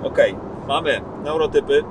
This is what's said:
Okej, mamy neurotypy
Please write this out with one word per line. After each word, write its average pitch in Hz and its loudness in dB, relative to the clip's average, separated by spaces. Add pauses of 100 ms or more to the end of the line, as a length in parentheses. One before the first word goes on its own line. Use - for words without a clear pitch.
Okej, 120 2 (320)
mamy 139 0 (220)
neurotypy 147 2